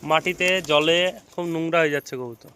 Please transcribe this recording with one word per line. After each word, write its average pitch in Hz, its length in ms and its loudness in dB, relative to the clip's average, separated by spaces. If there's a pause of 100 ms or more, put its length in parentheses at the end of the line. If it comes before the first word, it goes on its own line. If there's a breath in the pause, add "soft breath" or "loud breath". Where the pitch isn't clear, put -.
(100)
মাটিতে 180 380 0 (220)
জলে 156 280 4 (340)
খুব 175 120 -8 (100)
নোংরা 165 280 0
হয়ে 147 140 0
যাচ্ছে 139 260 -8
কবুতর। 117 340 -14